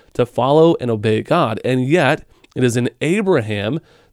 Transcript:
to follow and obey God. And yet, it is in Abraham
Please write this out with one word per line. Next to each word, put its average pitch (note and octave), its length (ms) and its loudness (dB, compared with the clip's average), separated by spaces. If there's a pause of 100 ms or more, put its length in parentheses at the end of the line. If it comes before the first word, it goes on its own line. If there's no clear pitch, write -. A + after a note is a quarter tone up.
(120)
to B2 140 0
follow D#3 520 2
and A#2+ 120 -4
obey A2 320 0
God. B2+ 420 -2
And B2+ 240 -2
yet, D3+ 380 0 (300)
it B2+ 80 0
is A#2+ 120 2
in B2 140 -2 (100)
Abraham C#3 800 -2 (340)